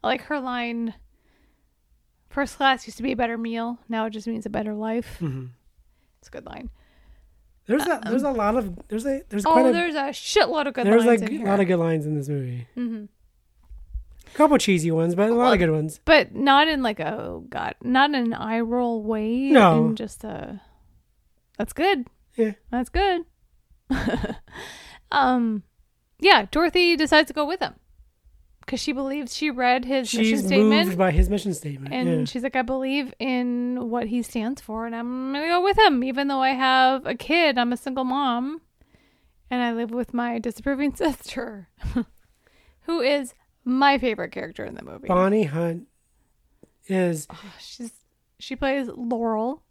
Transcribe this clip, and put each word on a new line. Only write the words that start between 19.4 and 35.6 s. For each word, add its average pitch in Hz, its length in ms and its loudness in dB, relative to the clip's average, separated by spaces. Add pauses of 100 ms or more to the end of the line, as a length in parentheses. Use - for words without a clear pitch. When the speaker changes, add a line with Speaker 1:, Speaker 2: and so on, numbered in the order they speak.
Speaker 2:
No. 208 380 8
Speaker 1:
In 220 100 0
just - 260 -12
a, - 380 -12 (960)
"That's 214 160 -6
good. 311 340 0 (280)
Speaker 2:
Yeah. 214 180 0 (180)
Speaker 1:
That's 240 180 -4
good." 359 340 0 (680)
<laughs> - 480 -2 (720)
Um, 240 520 2 (560)
yeah, 302 320 6
Dorothy 349 440 4
decides 311 320 4
to - 60 -14
go 302 120 -2
with 339 160 -4
him - 140 -6 (880)
'cause 254 160 -6
she 294 100 -4
believes 269 420 -6
she 302 160 -2
read 247 360 0
his 254 280 -2
mission 226 120 2
Speaker 2:
She's 226 200 2
Speaker 1:
statement. 208 420 4
Speaker 2:
moved 185 100 -4
by 185 140 4
his 175 180 4
mission 202 240 -2
statement, 139 400 -8
Speaker 1:
And - 160 -2
Speaker 2:
yeah. 165 160 0
Speaker 1:
she's 240 180 -6
like, 269 140 -4
"I 254 60 0
believe 262 560 -2
in 247 720 -2
what 233 180 -4
he 240 140 -2
stands 226 400 -6
for, 220 240 -8
and 233 80 -8
I'm 247 380 -6
gonna 294 160 -4
go 349 160 2